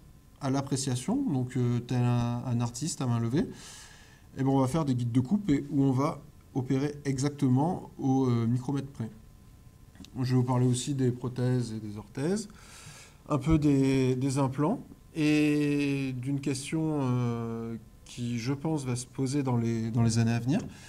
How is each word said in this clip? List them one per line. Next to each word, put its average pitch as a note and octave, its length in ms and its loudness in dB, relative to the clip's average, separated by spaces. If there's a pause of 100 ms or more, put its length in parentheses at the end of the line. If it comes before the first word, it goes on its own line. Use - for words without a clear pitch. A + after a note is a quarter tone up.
(400)
à C3+ 100 -2
l'appréciation, C3+ 800 -2
donc, B2+ 280 -2
euh, A#2+ 240 2
tel B2 220 0
un, A#2+ 420 0
un A#2+ 160 0
artiste C3+ 400 -4
à C#3 40 -2
main A#2 140 2
levée, A#2 300 0 (880)
eh C3+ 60 -2
ben, C3 60 2
on C3+ 100 4
va C3 80 4
faire D#3+ 180 0
des C3 100 0
guides A#2+ 160 -2
de B2 80 2
coupe G3 300 0
et C#3 220 0
où C#3 120 2
on C#3 80 4
va C#3+ 300 0 (320)
opérer C#3 500 0
exactement C#3 880 0 (100)
au, C3 280 2
euh, A#2 200 2
micromètre C3+ 400 -2
près. A2+ 220 -8 (1120)
Je B2 100 -2
vais B2+ 80 6
vous B2 60 4
parler B2 200 2
aussi B2 280 0
des C3 180 2
prothèses B2 640 -2
et G#2+ 120 -8
des G#2 120 -10
orthèses, E3+ 500 -4 (800)
un D3 100 0
peu D3+ 200 4
des, C3+ 580 4
des C3 220 0
implants D3 420 0 (360)
et D3 1040 2
d'une C3+ 220 -2
question, D3+ 640 -2
euh, A#2 720 -2 (300)
qui, A#2+ 320 -6
je A#2 160 -2
pense, D3 320 -2
va B2 100 -2
se B2 100 -6
poser C3+ 380 -2
dans B2+ 140 2
les, A2+ 340 0
dans A#2 120 2
les A2+ 160 4
années A2+ 120 2
à A#2 80 0
venir, C#3 220 0 (280)